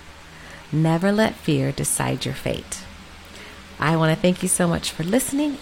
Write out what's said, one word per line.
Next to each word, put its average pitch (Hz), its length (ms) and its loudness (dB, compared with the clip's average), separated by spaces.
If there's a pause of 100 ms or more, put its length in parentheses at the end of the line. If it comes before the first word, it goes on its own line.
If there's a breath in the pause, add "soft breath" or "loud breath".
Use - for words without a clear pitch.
(720 loud breath)
Never 165 400 4
let 214 220 4
fear 139 360 2
decide 131 540 -2
your 135 100 -4
fate. - 460 -6 (960 loud breath)
I 160 200 2
want 160 180 4
to 160 60 -4
thank 180 200 4
you 185 60 0
so 180 220 2
much - 220 -2
for - 120 -6
listening. 262 580 0